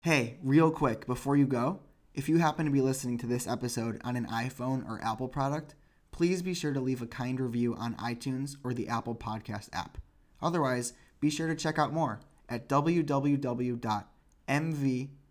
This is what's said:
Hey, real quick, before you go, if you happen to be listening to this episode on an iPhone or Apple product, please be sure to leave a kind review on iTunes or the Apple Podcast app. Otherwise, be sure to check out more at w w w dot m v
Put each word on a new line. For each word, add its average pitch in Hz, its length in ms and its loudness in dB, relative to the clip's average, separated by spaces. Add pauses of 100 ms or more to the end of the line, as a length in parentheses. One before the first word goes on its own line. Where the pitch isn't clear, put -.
Hey, 127 340 2
real 156 300 6
quick, 143 340 0
before 135 300 0
you 143 100 6
go, 131 360 0 (320)
if 143 160 -6
you 160 80 6
happen 160 280 2
to 147 60 0
be 139 80 4
listening 131 380 0
to 120 100 -6
this 120 180 0
episode 120 600 -2
on 123 100 -2
an 120 120 -2
iPhone 127 600 -4
or 113 160 -8
Apple 113 240 -2
product, 143 480 -4 (380)
please 175 280 2
be 180 120 -4
sure 151 180 -2
to 139 80 0
leave 127 220 -2
a 117 60 -8
kind 127 340 -4
review 120 340 0
on 117 200 -4
iTunes 131 680 -4
or 127 100 -4
the 120 140 -4
Apple 117 280 -2
Podcast 110 580 -8
app. - 240 -8 (440)
Otherwise, 135 520 0 (260)
be 147 100 4
sure 160 200 -2
to 160 60 0
check 156 220 -2
out 147 140 2
more 143 300 0 (260)
at 120 220 -8
w 160 340 4
w 143 320 4
w 123 400 0
dot 110 340 -2 (380)
m 151 240 0
v 139 380 0 (220)